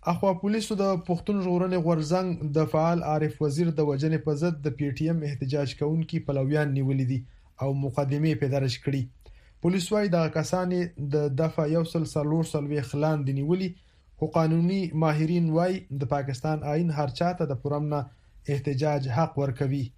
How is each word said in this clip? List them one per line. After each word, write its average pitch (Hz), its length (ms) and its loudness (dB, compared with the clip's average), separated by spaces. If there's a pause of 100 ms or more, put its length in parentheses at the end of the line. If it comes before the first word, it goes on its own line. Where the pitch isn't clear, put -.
(140)
اخوا 190 180 2 (100)
پولیسو 214 400 -2
د 196 160 2 (140)
پښتون 190 320 -2
ژغورنې 180 420 0
غورځنګ 170 720 0
د 156 160 2
فعال 165 380 2
عارف 151 340 0
وزیر 156 240 2
د 151 220 2
وژنې 156 340 0
په 147 160 0
ضد 170 240 0
د 139 160 -2
پی 143 160 0
ټی 156 140 0
ایم 165 180 0
احتجاج 143 540 -2
کوونکي 160 480 -2
پلویان 139 480 0
نیولي 135 340 0
دي 123 80 -2 (400)
او 135 80 -2 (160)
مقدمې 147 560 0
پرې 143 160 0
درج 135 300 -2
کړي. 139 160 -2 (580)
پولیس 180 320 0
وایي، 208 240 2
دغه 160 240 2
کسان 180 360 0
یې 170 360 -4
د 147 180 2 (140)
دفعه 156 320 0
یو 160 160 2
سل 165 100 0 (140)
څلور 151 340 2
څلوېښت 143 540 -2
لاندې 147 340 0
نیولي، 180 340 0 (440)
خو 156 180 -2
قانوني 170 480 2 (220)
ماهرین 160 500 2
وایي، 180 260 2 (200)
د 143 160 -2
پاکستان 143 560 -4
آئین 165 260 2
هر 135 200 -2
چا 175 200 2
ته 139 140 -2
د 120 120 -6
پرامنه 147 400 -2 (500)
احتجاج 139 520 0 (100)
حق 160 240 2
ورکوي. 139 420 0 (140)